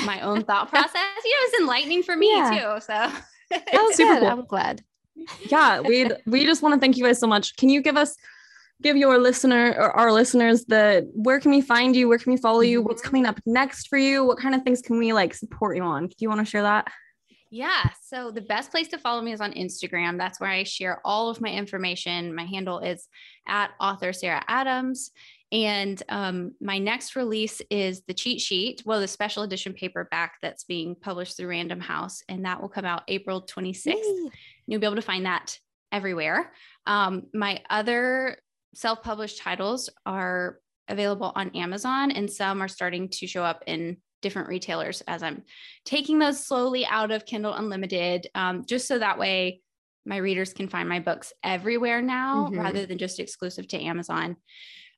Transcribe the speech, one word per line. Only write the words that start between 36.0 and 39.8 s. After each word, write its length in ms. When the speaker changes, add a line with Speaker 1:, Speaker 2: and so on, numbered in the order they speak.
Speaker 1:
Um, 380
my 340
other 720
self-published 680
titles 480